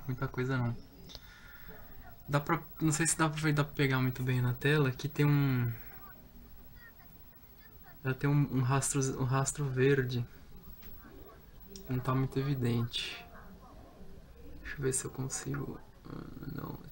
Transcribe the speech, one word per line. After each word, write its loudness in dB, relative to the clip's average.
muita -2
coisa 0
não. 0
Dá 4
pra, 0
não 4
sei 2
se 2
dá 4
pra, 2
dá 4
pra -6
pegar 4
muito 2
bem 2
na 4
tela, 4
que -2
tem 4
um, 4
ela 2
tem 0
um, 6
um 4
rastro, 4
um 2
rastro 2
verde. 4
Não -2
tá 0
muito 0
evidente. 0
Deixa -8
eu -6
ver 0
se -2
eu -6
consigo. -6
Ah, -10
não, -8